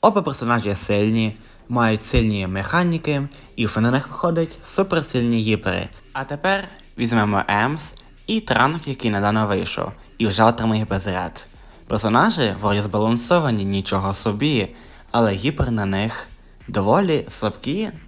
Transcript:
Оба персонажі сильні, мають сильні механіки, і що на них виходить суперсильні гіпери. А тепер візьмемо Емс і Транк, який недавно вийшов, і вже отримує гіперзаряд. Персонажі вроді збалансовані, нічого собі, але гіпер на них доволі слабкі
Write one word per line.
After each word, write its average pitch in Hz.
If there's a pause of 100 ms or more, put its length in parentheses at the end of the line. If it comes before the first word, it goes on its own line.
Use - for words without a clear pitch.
Оба 202
персонажі 117
сильні, 107 (320)
мають 113
сильні 107
механіки, 151 (280)
і 113
що 110
на 117
них 135
виходить 170
суперсильні 143
гіпери. 104 (260)
А 135
тепер 185 (340)
візьмемо 110
Емс 123 (340)
і 220
Транк, 151
який 113
недавно 104
вийшов, - (260)
і 110
вже 104
отримує 113
гіперзаряд. 92 (400)
Персонажі 117
вроді 101
збалансовані, 113
нічого 98
собі, 110 (360)
але 117
гіпер 120
на 107
них 98 (400)
доволі 143
слабкі 202 (180)